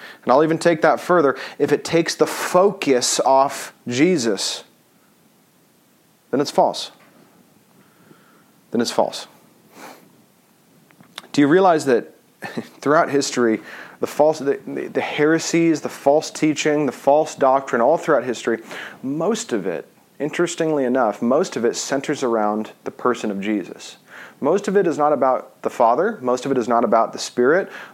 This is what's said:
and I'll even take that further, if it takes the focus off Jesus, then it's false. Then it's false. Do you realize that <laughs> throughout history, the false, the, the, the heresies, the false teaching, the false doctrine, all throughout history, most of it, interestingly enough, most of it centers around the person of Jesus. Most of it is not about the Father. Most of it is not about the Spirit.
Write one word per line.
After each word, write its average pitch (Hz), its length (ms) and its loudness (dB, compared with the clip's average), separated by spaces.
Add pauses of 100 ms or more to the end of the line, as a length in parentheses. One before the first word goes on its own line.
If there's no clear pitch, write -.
(240)
and - 80 0
I'll 143 120 6
even 160 140 0
take 160 240 0
that 139 180 4
further, 151 380 2 (220)
if 143 120 0
it 139 140 0
takes 165 300 -2
the 156 100 0
focus 180 960 0
off 135 520 2 (160)
Jesus, 123 760 0 (1700)
then 135 100 2
it's 143 80 -4
false. - 400 0 (1800)
Then 117 100 0
it's 117 80 -4
false. - 380 -2 (2000)
Do 143 60 2
you 143 80 6
realize 165 380 4
that 120 280 0 (280)
<laughs> - 0 - (400)
throughout 147 280 2
history, 123 520 0 (400)
the 117 60 -2
false, 151 320 2
the, 139 280 -2
the, 139 200 -8
the 123 140 -6
heresies, 160 800 0
the - 80 -8
false 147 420 0
teaching, 151 560 0
the 123 60 -2
false 151 440 2
doctrine, 135 460 0
all 151 160 4
throughout 139 280 0
history, 117 360 -4 (400)
most 160 520 -4
of 95 120 -2
it, 82 220 -6 (320)
interestingly 156 640 -2
enough, 123 380 0
most 135 340 0
of 113 80 -4
it 113 140 0
centers 139 440 -4
around 107 500 0 (120)
the - 80 -10
person 120 400 -2
of 98 80 -8
Jesus. 98 560 -6 (460)
Most 175 260 0
of 196 80 -2
it 196 100 4
is 147 120 -2
not 147 160 2
about 131 480 0
the - 80 -4
Father. 143 520 2
Most 127 240 -2
of 139 60 -2
it 127 60 0
is 110 100 0
not 120 160 2
about 113 300 2
the - 60 -10
Spirit. 151 520 0 (220)